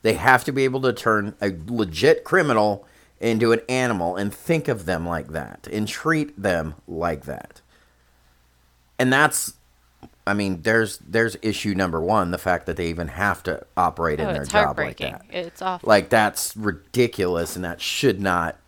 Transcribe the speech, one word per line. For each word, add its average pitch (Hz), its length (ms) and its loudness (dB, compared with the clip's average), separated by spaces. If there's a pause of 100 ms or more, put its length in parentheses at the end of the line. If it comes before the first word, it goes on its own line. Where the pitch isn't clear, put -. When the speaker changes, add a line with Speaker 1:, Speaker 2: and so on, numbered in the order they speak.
Speaker 1:
They 113 120 2
have 127 320 4
to - 60 -4
be 135 120 0
able 131 180 0
to 127 120 2
turn 107 480 0
a 101 100 0 (160)
legit 113 560 2
criminal 110 640 2 (320)
into 113 320 2
an 113 160 4
animal 113 480 0
and 101 180 -4
think 160 360 -2
of 104 160 -4
them 85 200 -2
like 82 280 -4
that 64 380 -10
and 107 160 -2
treat 151 540 -4
them 82 320 0 (140)
like 82 380 -4
that. - 340 -12 (1400)
And 127 140 2
that's, 143 420 2 (720)
I 101 80 0
mean, 95 280 -2
there's, 110 380 2
there's 113 420 0
issue 104 320 -2
number 87 280 0
one, 92 300 2
the 90 60 -2
fact 87 300 0
that 82 100 -4
they 87 100 -2
even 82 220 -4
have 92 340 -2
to - 220 -4 (100)
operate 82 460 0
in 76 60 -2
Speaker 2:
Oh, - 60 -2
Speaker 1:
their 71 100 -4
Speaker 2:
it's - 80 -10
Speaker 1:
job 208 260 2
like 151 220 -6
Speaker 2:
heartbreaking. - 140 -6
Speaker 1:
that. - 180 -18
Speaker 2:
It's 170 300 -10
awful. 185 260 -6
Speaker 1:
Like, - 220 4
that's 107 460 0
ridiculous, 101 1000 -2
and 90 80 -6
that 85 160 -8
should 101 400 0
not 87 360 0 (100)